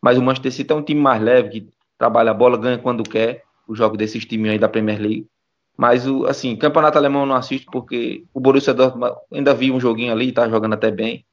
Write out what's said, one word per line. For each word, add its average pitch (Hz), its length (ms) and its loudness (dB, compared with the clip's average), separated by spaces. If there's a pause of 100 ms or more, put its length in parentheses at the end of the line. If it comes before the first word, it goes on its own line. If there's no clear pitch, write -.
Mas 123 160 4
o 127 60 2
Manchester 127 300 -2
City 135 200 -4
é 151 40 2
um 151 60 -4
time 147 180 -2
mais 131 200 4
leve, 117 280 2
que 101 200 -14 (300)
trabalha 117 320 2
a 104 40 0
bola, 123 220 4
ganha 120 220 -2
quando 117 240 -4
quer, 113 400 -2 (260)
o 113 60 -10
jogo 110 220 0
desses 107 280 -4
times 110 280 -2
aí 107 60 0
da 104 100 2
Premier 107 300 -2
League. 104 280 -4 (500)
Mas, 123 300 2
o, 135 180 -2
assim, 131 320 -4
campeonato 151 400 2
alemão 143 260 2
eu 139 40 -2
não 135 100 0
assisto, 127 340 -6
porque 123 640 -8
o 131 80 -8
Borussia 135 320 4
Dortmund, 123 420 0 (180)
ainda 143 220 2
vi 131 160 0
um 127 100 0
joguinho 120 320 -2
ali, 123 200 -2
tá 117 160 0
jogando 110 260 -2
até 110 160 0
bem. 110 420 -6